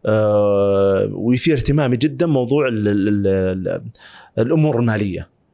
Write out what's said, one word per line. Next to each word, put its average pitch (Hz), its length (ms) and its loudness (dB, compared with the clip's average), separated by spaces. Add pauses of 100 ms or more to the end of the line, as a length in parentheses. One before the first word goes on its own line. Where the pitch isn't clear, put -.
آه، 101 1080 2
ويثير 123 440 0
اهتمامي 131 400 0
جدًا 143 280 -2
موضوع 135 420 0
ال-، 107 200 -2
ال-، 104 200 0
ال-، 101 200 0
ال-، 92 540 -2 (580)
الأمور 151 400 2
المالية، 104 500 -2 (240)